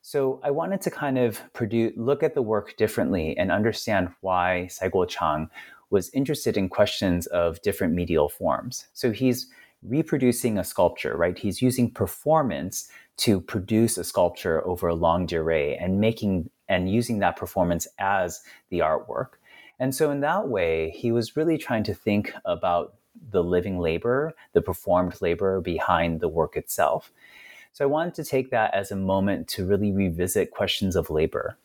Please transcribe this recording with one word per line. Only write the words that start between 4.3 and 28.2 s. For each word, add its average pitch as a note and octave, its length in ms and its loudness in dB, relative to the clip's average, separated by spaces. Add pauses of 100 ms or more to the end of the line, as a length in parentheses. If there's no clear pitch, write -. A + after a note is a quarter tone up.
Cycle F#2 400 0
Chang D#2 420 -2 (400)
was G2 220 2
interested C3+ 440 0
in G2 140 0
questions F2+ 580 2
of E2+ 340 0
different F#2+ 320 -2
medial E2 360 2
forms. - 640 -4
So B2 180 0
he's B2 360 0 (340)
reproducing B2 760 0
a F#2 60 -2
sculpture, - 540 0
right? F2+ 200 2
He's G2 240 -2
using B2 300 2
performance G2+ 960 -2 (300)
to G2 240 4
produce A2 560 2
a F2 80 -6
sculpture F2 600 0
over F2+ 220 -2
a E2+ 80 2
long E2+ 320 2
durée D#2+ 500 0
and F#2 220 0
making, G#2 500 0 (200)
and F2+ 200 0
using A2+ 300 0
that F#2 160 2
performance F2 500 -2 (140)
as G2 420 -2 (280)
the E2+ 100 -2
artwork. - 520 -2 (480)
And C3 140 0
so D3+ 160 2
in C#3+ 120 -2
that E3 260 0
way, E2 440 0
he A#2 200 -2
was A#2 240 0
really D#3+ 220 2
trying A2+ 260 -2
to G#2 100 -4
think G#2 400 -2 (120)
about F2 500 -2 (360)
the F#2 120 2
living F2+ 360 0
labor, A#2 540 0 (200)
the G#2 80 4
performed F2+ 600 0
labor F#2+ 380 0
behind E2+ 600 0
the E2 80 0
work D#2+ 260 0
itself. - 560 -2 (600)
So - 100 -4
I C#3 40 2
wanted D#3 280 0
to D#3 80 -6